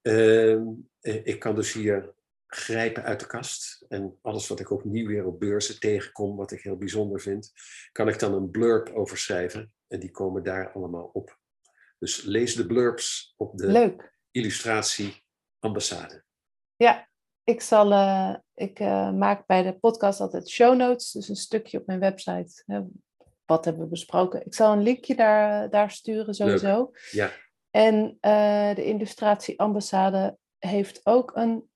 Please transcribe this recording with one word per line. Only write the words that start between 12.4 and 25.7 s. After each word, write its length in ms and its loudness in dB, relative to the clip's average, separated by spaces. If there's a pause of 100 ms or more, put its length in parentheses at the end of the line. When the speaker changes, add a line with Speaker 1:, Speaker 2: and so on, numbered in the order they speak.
Speaker 1:
de 100 -2
blurbs 720 -2
op 200 -8
de 100 -2
Speaker 2:
Leuk. 460 2 (180)
Speaker 1:
Illustratie 920 -4 (340)
Ambassade. 640 -6 (520)
Speaker 2:
Ja, 340 4 (340)
ik 180 -2
zal, 300 6
eh, 440 4 (180)
ik, 260 -10
eh, 340 0
maak 320 0
bij 180 4
de 160 -4
podcast 400 2
altijd 300 -8
show 280 8
notes. 340 0
Dus 180 -10
een 60 -6
stukje 440 -6
op 60 -12
mijn 140 -4
website. 680 -4
Hè, 160 -6 (640)
wat 200 2
hebben 180 -4
we 60 -8
besproken? 560 -2
Ik 100 -16
zal 180 6
een 80 4
linkje 340 0
daar, 540 2
daar 220 2